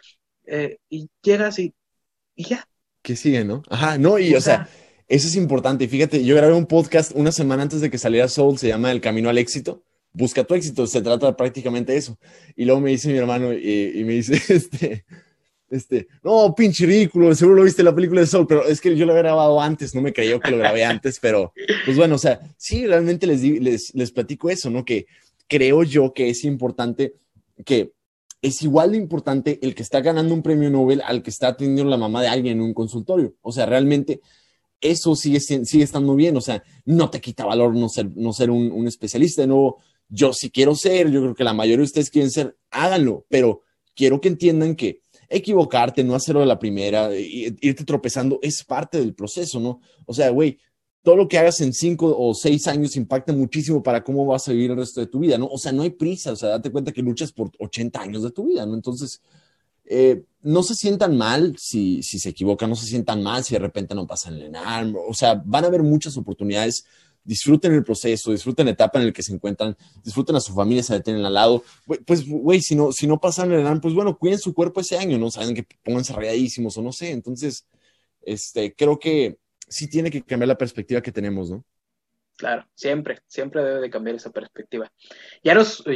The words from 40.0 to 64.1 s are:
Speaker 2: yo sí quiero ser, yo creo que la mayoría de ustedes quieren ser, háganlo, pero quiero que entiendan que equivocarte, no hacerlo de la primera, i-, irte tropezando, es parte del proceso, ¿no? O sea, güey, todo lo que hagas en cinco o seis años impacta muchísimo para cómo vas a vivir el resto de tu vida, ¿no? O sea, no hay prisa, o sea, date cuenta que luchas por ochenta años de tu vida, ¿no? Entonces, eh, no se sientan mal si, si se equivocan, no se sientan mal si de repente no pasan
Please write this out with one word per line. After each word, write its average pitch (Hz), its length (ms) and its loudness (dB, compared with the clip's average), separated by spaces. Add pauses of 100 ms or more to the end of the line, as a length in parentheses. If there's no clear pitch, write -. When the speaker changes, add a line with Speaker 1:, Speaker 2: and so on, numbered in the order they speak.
Speaker 2:
yo 127 260 2
sí - 180 -8
quiero 139 240 4
ser, 180 340 2
yo 139 120 2
creo 127 140 -2
que - 80 -2
la 113 100 2
mayoría 110 260 4
de 147 60 6
ustedes 143 260 -2
quieren 139 200 4
ser, 135 240 -4 (140)
háganlo, 147 580 0
pero 123 360 2 (320)
quiero 135 260 2
que 190 60 2
entiendan 160 480 2
que 107 260 -6 (280)
equivocarte, 143 760 2
no 123 120 0
hacerlo 147 260 0
de 139 40 4
la 120 140 2
primera, 104 580 -2
i-, 104 420 -8
irte 139 260 -2
tropezando, 131 580 -2
es 151 200 -6
parte 156 360 -6
del 110 160 -2
proceso, 131 440 -8
¿no? 123 220 -6 (240)
O 120 80 -12
sea, 131 160 2
güey, 139 300 0 (420)
todo 170 140 8
lo 196 120 4
que 180 100 0
hagas 165 240 4
en 131 120 -2
cinco 165 440 0
o 120 160 0
seis 151 340 0
años 147 300 -2
impacta 131 360 -2
muchísimo 139 480 -2
para 156 220 0
cómo 139 220 -2
vas 131 220 -2
a 139 40 -2
vivir 123 200 0
el 123 60 -4
resto 127 240 -8
de 113 60 -6
tu 131 120 -6
vida, 151 180 2
¿no? 127 100 -4
O 135 100 -10
sea, 147 140 -6
no 135 120 -2
hay 175 60 -2
prisa, 170 440 -6
o - 20 -6
sea, 107 140 -4
date 113 220 -4
cuenta 135 200 -6
que 123 100 -8
luchas 120 300 -4
por 104 180 -8 (100)
ochenta 117 420 -8
años 107 220 -10
de 120 80 -8
tu 208 160 -8
vida, 339 180 -2
¿no? 107 100 -6
Entonces, 123 460 -10 (640)
eh, 127 380 2 (180)
no 156 220 2
se 214 120 -4
sientan 196 420 0
mal 139 400 0
si, 92 460 -2
si - 160 -10
se 95 100 -6
equivocan, 101 400 -2
no 117 60 -2
se 113 120 -10
sientan 110 360 -4
mal 117 200 -4
si 123 120 -6
de 101 40 0
repente 98 360 -8
no 92 120 -6
pasan 85 280 -12